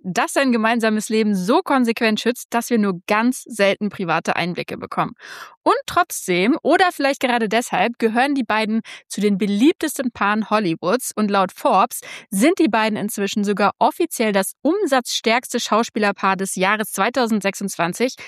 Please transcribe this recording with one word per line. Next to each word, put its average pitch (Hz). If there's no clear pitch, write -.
das 220
sein 277
gemeinsames 220
Leben 220
so 190
konsequent 233
schützt, -
dass 233
wir 240
nur 202
ganz 226
selten 202
private 170
Einblicke 165
bekommen. -
Und 381
trotzdem, -
oder 359
vielleicht 277
gerade 240
deshalb, 226
gehören 240
die 269
beiden 220
zu -
den 202
beliebtesten 240
Paaren 214
Hollywoods. 202
Und 214
laut 196
Forbes 220
sind 254
die 320
beiden 220
inzwischen 202
sogar 202
offiziell 240
das 196
umsatzstärkste 262
Schauspielerpaar 208
des 190
Jahres 202
zweitausendsechsundzwanzig. 208